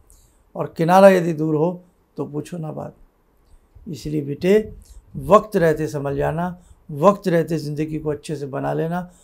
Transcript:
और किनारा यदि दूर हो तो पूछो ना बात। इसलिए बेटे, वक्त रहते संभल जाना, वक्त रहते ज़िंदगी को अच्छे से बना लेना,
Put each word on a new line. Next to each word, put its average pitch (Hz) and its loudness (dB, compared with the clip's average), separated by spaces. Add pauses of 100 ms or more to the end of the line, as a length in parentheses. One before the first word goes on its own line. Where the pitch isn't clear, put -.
(560)
और 165 -8
किनारा 185 8
यदि 175 2
दूर 156 -2
हो 175 -2 (340)
तो 143 -6
पूछो 151 -10
ना 156 -10
बात। 143 -12 (920)
इसलिए 151 -6
बेटे, 180 0 (420)
वक्त 151 2
रहते 156 2
संभल 139 -6
जाना, 165 -4 (320)
वक्त 156 2
रहते 165 0
ज़िंदगी 151 -6
को 156 -6
अच्छे 147 -6
से 139 -8
बना 139 -6
लेना, 170 -4 (120)